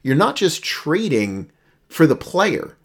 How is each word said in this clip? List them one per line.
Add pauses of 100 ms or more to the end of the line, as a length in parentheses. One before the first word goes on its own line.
You're
not
just
trading (380)
for
the
player.